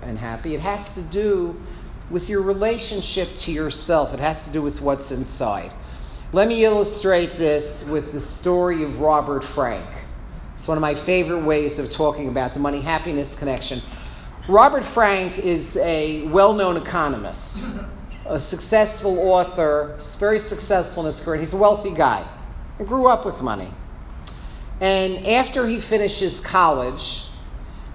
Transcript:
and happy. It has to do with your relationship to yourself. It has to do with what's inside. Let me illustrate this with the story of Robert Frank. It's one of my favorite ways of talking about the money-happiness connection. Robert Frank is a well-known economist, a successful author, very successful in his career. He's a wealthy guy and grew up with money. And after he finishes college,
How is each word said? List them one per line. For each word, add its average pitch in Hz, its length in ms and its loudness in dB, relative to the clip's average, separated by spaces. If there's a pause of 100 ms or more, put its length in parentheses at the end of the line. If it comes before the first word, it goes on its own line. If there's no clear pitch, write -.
and 113 160 -8
happy. 117 380 -6
It 143 60 -6
has 202 340 -4
to 190 60 -8
do 175 580 0 (500)
with 175 200 -4
your 196 120 0
relationship 196 920 0
to - 160 -6
yourself. 156 640 0
It 135 60 -6
has 156 260 -2
to 147 60 -10
do 151 100 -2
with 143 200 -4
what's 139 300 -2
inside. 113 600 -4 (640)
Let 196 140 6
me 226 180 4
illustrate 190 680 4
this 151 580 0
with 147 220 -2
the 147 80 -6
story 180 640 0
of 131 160 -4
Robert 147 440 2
Frank. 113 440 -2 (680)
It's - 140 -12
one 160 100 2
of 156 40 0
my 151 140 2
favorite 175 480 0
ways 151 360 2
of 131 120 -6
talking 151 380 0
about 123 240 -2
the 143 60 -6
money-happiness 143 800 -2
connection. 131 420 -4 (680)
Robert 233 380 8
Frank 196 540 2
is 175 380 0
a 156 500 0
well-known 190 500 6
economist, 139 840 -4 (640)
a - 140 -2
successful 202 800 2
author, 165 800 2 (200)
very 208 220 4
successful 180 640 0
in 156 40 -2
his 147 140 -4
career. 160 180 -2
He's 160 140 -4
a 190 40 0
wealthy 202 360 4
guy 123 320 4 (540)
and 208 80 -8
grew 254 200 6
up 226 180 4
with 185 160 -6
money. 104 260 -4 (1120)
And 190 480 2
after 254 400 2
he 226 120 -2
finishes 202 600 0
college, 151 840 2 (680)